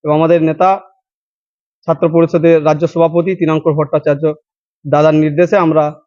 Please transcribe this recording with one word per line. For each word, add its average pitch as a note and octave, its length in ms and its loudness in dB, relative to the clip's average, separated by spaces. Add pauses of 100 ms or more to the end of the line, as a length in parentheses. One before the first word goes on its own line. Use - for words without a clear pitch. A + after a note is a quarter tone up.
এবং D3+ 120 -2
আমাদের D#3+ 280 2
নেতা, D#3+ 260 0 (1160)
ছাত্র E3 220 -2
পরিষদের E3 540 2
রাজ্য D3+ 240 0
সভাপতি E3 480 -2
তিনাঙ্কুর D#3 380 -2
ভট্টাচার্য D3 500 -2 (600)
দাদার D3+ 300 2
নির্দেশে D#3 420 0
আমরা D#3 260 0 (240)